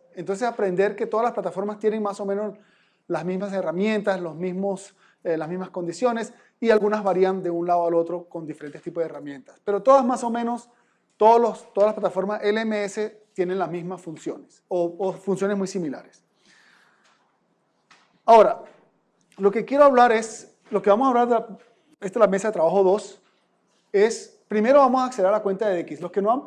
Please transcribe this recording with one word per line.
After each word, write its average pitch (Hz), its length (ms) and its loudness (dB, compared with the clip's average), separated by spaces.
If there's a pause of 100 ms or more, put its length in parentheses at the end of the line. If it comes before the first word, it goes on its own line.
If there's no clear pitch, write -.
(160)
Entonces, 196 320 -6
aprender 202 480 -2
que 226 100 -6
todas 226 180 -2
las 233 100 -2
plataformas 202 440 -6
tienen 214 240 -2
más 202 180 -6
o 208 60 -8
menos 202 320 -6 (500)
las 165 160 -4
mismas 185 300 -6
herramientas, 190 640 -2
los 165 140 -10
mismos, 185 640 -8 (280)
eh, 165 140 -2
las 156 100 -6
mismas 180 220 -8
condiciones, 226 640 -4 (260)
y 226 120 2
algunas 214 320 2
varían 190 400 2
de 175 80 -2
un 170 160 -4
lado 175 180 2
al 170 80 0
otro 170 340 0
con 165 200 -12
diferentes 147 340 -14
tipos 165 220 -6
de 160 80 -8
herramientas. 143 520 -16
Pero 202 200 -2
todas 269 200 8
más 247 200 -2
o 233 80 -4
menos, 233 360 -6 (480)
todos 226 240 8
los, 220 320 -2
todas 202 180 2
las 214 40 -4
plataformas 196 480 -4
L 208 180 0
M 220 260 -4
S 214 360 -8 (120)
tienen 185 260 -2
las 165 100 -4
mismas 175 320 -10
funciones, - 640 -14
o, 170 300 -2
o 190 160 -4
funciones 196 420 -2
muy 190 120 -4
similares. 165 560 -10 (2000)
Ahora, 220 380 8 (760)
lo 196 140 2
que 214 120 -2
quiero 285 200 4
hablar 247 280 6
es, - 440 -6 (160)
lo 202 100 -2
que 208 80 0
vamos 226 160 4
a 269 40 2
hablar, 240 180 2
de 240 80 2
la, 208 240 -6 (420)
esta 196 160 -6
es - 0 -
la 214 100 6
mesa 190 200 0
de 214 60 -4
trabajo 175 280 2
dos, 196 400 2 (720)
es, 214 400 2 (160)
primero 220 320 2
vamos 262 220 4
a 254 40 -2
acceder 208 220 -2
a 196 40 2
la 208 120 -2
cuenta 196 240 -2
de 196 60 0
E - 20 -2
D 170 60 -4
X. 160 200 -12
Los 175 100 -10
que 196 120 -4
no 214 80 2
han, 269 160 -2